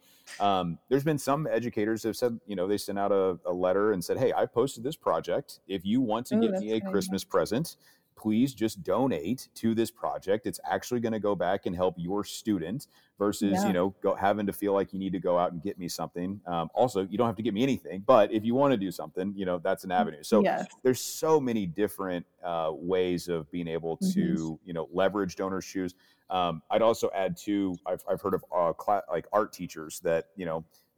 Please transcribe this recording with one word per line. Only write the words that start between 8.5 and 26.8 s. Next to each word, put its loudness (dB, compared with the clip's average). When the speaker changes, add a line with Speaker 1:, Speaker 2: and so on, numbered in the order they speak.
Speaker 1:
just -2
donate -2
to 0
this 0
project. -2
It's -6
actually -2
gonna -2
go 2
back 0
and -2
help 2
your -2
student -4
versus, 2
Speaker 2:
Yeah. 4
Speaker 1:
you 2
know, 2
go, 2
having 2
to 0
feel 0
like 0
you -4
need -2
to -2
go 2
out 2
and -10
get -6
me -8
something." -6
Um, -2
also, 2
you -6
don't 4
have -2
to -8
get 0
me 0
anything, -2
but 6
if 0
you 0
wanna 4
do -2
something, -6
you -4
know, 0
that's -2
an -6
avenue. 0
So 2
Speaker 2:
Yes. 0
Speaker 1:
there's 2
so 2
many 0
different, -2
uh, -2
ways 0
of -4
being -6
able -4
Speaker 2:
Mm-hmm. 0
Speaker 1:
to, -2
you -12
know, -6
leverage 2
DonorsChoose. -4
Um, 0
I'd 4